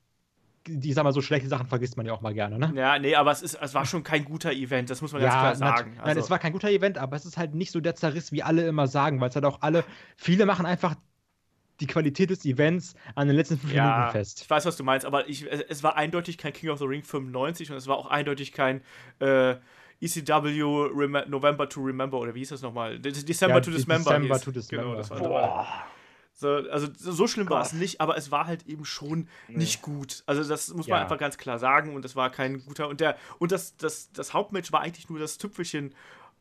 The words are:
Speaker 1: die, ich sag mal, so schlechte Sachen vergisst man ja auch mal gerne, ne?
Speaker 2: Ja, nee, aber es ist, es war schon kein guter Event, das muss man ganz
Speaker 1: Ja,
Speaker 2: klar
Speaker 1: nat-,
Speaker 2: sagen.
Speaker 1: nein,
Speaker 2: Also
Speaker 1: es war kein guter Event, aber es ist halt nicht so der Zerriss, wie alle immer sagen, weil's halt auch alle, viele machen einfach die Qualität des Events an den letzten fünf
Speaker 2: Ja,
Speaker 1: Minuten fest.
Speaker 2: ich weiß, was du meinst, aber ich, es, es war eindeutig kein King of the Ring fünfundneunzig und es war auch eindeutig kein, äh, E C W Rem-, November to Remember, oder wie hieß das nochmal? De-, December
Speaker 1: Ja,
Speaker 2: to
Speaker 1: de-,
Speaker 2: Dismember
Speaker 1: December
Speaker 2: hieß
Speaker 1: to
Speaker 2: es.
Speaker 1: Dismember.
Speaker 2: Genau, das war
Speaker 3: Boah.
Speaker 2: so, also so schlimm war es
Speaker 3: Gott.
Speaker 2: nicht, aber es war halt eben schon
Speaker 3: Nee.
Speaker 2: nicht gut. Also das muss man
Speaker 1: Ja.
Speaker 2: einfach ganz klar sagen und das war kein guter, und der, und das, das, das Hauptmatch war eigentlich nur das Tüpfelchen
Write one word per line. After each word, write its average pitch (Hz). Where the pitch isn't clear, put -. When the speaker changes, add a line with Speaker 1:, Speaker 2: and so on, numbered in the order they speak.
Speaker 1:
die, 147
ich 135
sag 151
mal, 143
so 139
schlechte 135
Sachen 127
vergisst 123
man 113
ja 113
auch 110
mal 107
gerne, 107
ne? 151
Speaker 2:
Ja, 135
nee, 139
aber 147
es 143
ist, 165
es 143
war 139
schon 160
kein 151
guter 156
Event, 127
das 127
muss 156
man 147
ganz 127
Speaker 1:
Ja, 131
Speaker 2:
klar 131
Speaker 1:
nat-, 139
Speaker 2:
sagen. 120
Speaker 1:
nein, -
Speaker 2:
Also 151
Speaker 1:
es 123
war 180
kein 160
guter 208
Event, 190
aber 135
es 147
ist 175
halt 160
nicht 175
so 170
der 160
Zerriss, 160
wie 147
alle 165
immer 151
sagen, 143
weil's 127
halt 143
auch -
alle, 160
viele 190
machen 180
einfach 175
die 143
Qualität 160
des 185
Events 151
an 143
den 143
letzten 160
fünf 139
Speaker 2:
Ja, 120
Speaker 1:
Minuten 117
fest. 107
Speaker 2:
ich -
weiß, 151
was 170
du 139
meinst, 131
aber 139
ich, 143
es, 147
es 147
war 151
eindeutig 170
kein 147
King 160
of 147
the 143
Ring 143
fünfundneunzig 143
und 139
es 131
war 139
auch 131
eindeutig 143
kein, 135
äh, 131
E 170
C 165
W 147
Rem-, 143
November 143
to 139
Remember, 131
oder 117
wie 120
hieß 131
das 131
nochmal? 117
De-, 139
December 165
Speaker 1:
Ja, -
Speaker 2:
to 147
Speaker 1:
de-, 165
Speaker 2:
Dismember 160
Speaker 1:
December 143
Speaker 2:
hieß 127
Speaker 1:
to 139
Speaker 2:
es. 127
Speaker 1:
Dismember. 120
Speaker 2:
Genau, 117
das 107
war -
Speaker 3:
Boah. -
Speaker 2:
so, -
also 143
so 180
schlimm 208
war 160
es 156
Speaker 3:
Gott. 160
Speaker 2:
nicht, 185
aber 160
es 143
war 147
halt 170
eben 151
schon 160
Speaker 3:
Nee. 113
Speaker 2:
nicht -
gut. 143
Also 147
das 147
muss 170
man 180
Speaker 1:
Ja. 156
Speaker 2:
einfach 156
ganz 143
klar 120
sagen 143
und 135
das 127
war 127
kein 135
guter, 143
und 143
der, 151
und 175
das, 175
das, -
das -
Hauptmatch 180
war 156
eigentlich 165
nur 156
das 156
Tüpfelchen 165